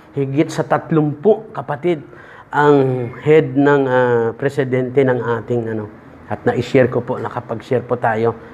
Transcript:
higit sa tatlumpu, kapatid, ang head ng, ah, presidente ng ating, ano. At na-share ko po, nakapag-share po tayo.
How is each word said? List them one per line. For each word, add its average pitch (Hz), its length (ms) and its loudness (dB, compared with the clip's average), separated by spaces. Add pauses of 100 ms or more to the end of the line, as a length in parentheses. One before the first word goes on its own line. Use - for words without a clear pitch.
(120)
higit 139 400 -2
sa - 160 -4
tatlumpu, 151 880 0
kapatid, 147 480 -4 (480)
ang 135 600 4 (120)
head 147 320 2
ng, 143 320 4
ah, 123 480 2
presidente 127 720 0
ng 123 160 0 (160)
ating, 113 320 -4
ano. 107 160 -6 (400)
At - 160 -8
na-share 123 480 2
ko 127 80 -2
po, 123 160 -6
nakapag-share 117 720 -6
po 123 80 -2
tayo. 113 400 0 (180)